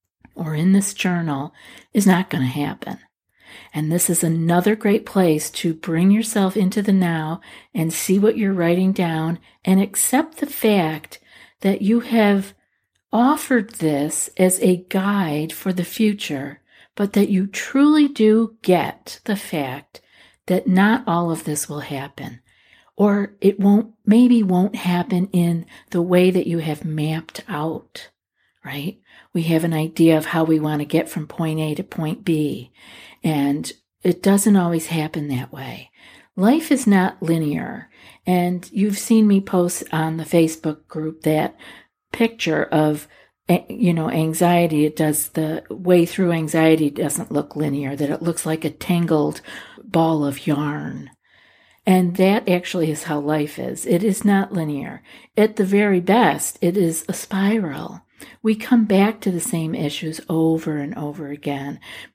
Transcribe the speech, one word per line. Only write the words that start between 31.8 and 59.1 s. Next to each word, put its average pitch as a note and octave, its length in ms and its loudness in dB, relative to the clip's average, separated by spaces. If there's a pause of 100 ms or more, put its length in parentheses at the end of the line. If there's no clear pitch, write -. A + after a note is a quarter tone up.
point - 420 -8
B, D3+ 460 -2 (520)
and D3+ 480 -2 (320)
it F3+ 200 0
doesn't G3+ 320 4
always E3+ 320 2
happen D#3 400 -4
that B2+ 260 -6
way. C3+ 380 -14 (440)
Life C4+ 360 2
is C4 160 2
not F#3+ 340 2
linear, D#3+ 680 -4 (360)
and F3+ 480 0
you've G3+ 240 0
seen A3 300 4
me G3 120 6
post F3+ 440 0 (100)
on D#3+ 240 -2
the D#3+ 80 -8
Facebook D#3+ 600 0
group D#3 340 -8
that D#3 340 0 (580)
picture E3+ 500 -2
of, D3+ 440 0 (420)
eh, F3 200 2
you F#3 240 0
know, D#3+ 160 -2
anxiety. D#3+ 760 2
It D3+ 100 -2
does, D3+ 340 -2
the D#3 400 -6
way F3 360 4
through F3 260 0
anxiety D#3+ 580 2
doesn't C#3+ 420 -6
look C#3+ 240 -4
linear, C#3+ 400 -4
that C#3+ 140 -4
it D#3+ 140 -6
looks E3 220 -4
like D#3+ 180 -4
a D3+ 80 -4
tangled D#3+ 720 0 (420)
ball D#3+ 420 0
of C#3 220 -6
yarn. D3 640 -6 (760)
And F#3 300 2
that G3 340 2
actually F3 420 -2
is D3 120 -6
how D3 160 -4
life D3 400 -4
is. B2+ 260 -10
It F3 180 0
is G3 200 -2
not G3 300 2
linear. D3 500 -6 (320)
At A3 220 2
the G3 80 2
very G3+ 340 2
best, F#3 640 0
it F3+ 160 0
is E3 300 -2
a G3 60 -6
spiral. G3 880 -4 (400)
We A3 140 2
come A3 300 2
back G#3 360 2